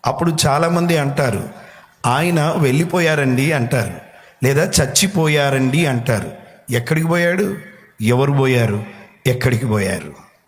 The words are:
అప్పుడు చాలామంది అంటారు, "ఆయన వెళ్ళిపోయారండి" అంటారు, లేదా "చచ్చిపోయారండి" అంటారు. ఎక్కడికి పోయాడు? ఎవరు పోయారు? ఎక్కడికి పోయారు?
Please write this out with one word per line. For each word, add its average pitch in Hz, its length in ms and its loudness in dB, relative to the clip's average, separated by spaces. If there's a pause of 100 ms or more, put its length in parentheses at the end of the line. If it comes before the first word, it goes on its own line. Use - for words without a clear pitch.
అప్పుడు 160 300 0 (100)
చాలామంది 165 520 0
అంటారు, 139 500 -2 (580)
"ఆయన 151 500 0
వెళ్ళిపోయారండి" 147 960 2
అంటారు, 120 400 -2 (520)
లేదా 139 200 2
"చచ్చిపోయారండి" 147 1200 2
అంటారు. 117 460 -2 (380)
ఎక్కడికి 156 360 -2
పోయాడు? 175 500 0 (460)
ఎవరు 127 300 2
పోయారు? 120 520 2 (420)
ఎక్కడికి 123 400 0
పోయారు? 95 480 -2 (340)